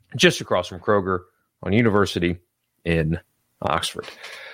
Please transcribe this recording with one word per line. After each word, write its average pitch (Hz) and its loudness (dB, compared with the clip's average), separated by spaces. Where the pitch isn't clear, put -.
just 165 4
across 92 -2
from 90 -12
Kroger 95 0
on 92 -4
University 98 2
in 82 0
Oxford. - -4